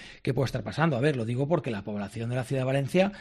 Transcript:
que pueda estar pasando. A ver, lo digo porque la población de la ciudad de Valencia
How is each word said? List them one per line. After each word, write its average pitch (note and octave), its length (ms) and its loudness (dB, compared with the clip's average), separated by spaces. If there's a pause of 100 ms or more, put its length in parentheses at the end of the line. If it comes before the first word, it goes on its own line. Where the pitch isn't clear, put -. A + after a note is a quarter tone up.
(200)
que C3 140 0
pueda C#3 100 2
estar A#2 180 -2
pasando. D3 320 0
A A2+ 60 2
ver, C#3+ 160 2
lo A2+ 80 -2
digo B2 240 -2
porque B2+ 220 0
la G2+ 140 -4
población G#2+ 440 -6
de B2 80 -2
la C3 80 -2
ciudad C3+ 160 -2
de B2+ 60 0
Valencia C#3 540 4